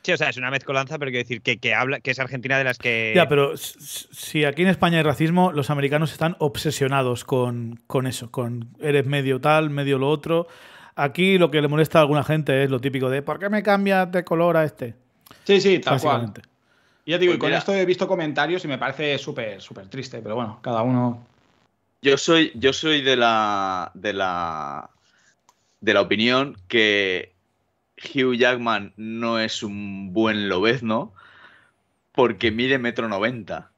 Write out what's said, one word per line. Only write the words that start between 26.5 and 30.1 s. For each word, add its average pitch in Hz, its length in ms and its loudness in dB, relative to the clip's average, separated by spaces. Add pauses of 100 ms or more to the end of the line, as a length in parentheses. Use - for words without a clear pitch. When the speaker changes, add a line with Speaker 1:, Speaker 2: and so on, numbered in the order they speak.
Speaker 4:
que 101 640 2 (840)
Hugh 127 220 2
Jackman 117 580 0
no 113 440 -4
es 110 240 -4
un 98 500 -10